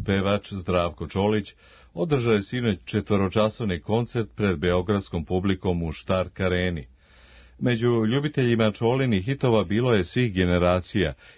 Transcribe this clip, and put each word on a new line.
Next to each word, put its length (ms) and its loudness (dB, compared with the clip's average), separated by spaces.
pevač 480 0
Zdravko 540 -2
Čolić 460 -2
održao 400 0
je 100 2
sinoć 420 -2
četvoročasovni 960 0
koncert 540 -2
pred 240 0
beogradskom 680 0
publikom 580 0
u 80 -4
Štark 480 -4
areni. 480 -2
Među 460 2
ljubiteljima 680 2
Čolinih 540 0
hitova 380 2
bilo 300 2
je 100 4
svih 300 -2
generacija 800 2